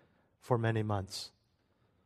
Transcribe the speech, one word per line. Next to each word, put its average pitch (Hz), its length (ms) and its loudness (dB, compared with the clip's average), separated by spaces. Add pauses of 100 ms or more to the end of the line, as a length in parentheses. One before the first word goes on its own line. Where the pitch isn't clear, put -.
(420)
for 123 160 2
many 113 260 2
months. 101 480 -4 (720)